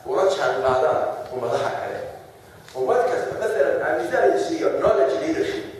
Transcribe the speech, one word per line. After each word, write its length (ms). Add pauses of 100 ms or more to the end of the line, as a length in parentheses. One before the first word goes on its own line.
ula 200
jaanqaadaan 760 (280)
ummadaha 400
kale. 300 (720)
Ummad 320
kasta, 300
masalan, 480
aan 160
misaal 320
idin 100
siiyo, 300
knowledge 480
leadership. 480 (140)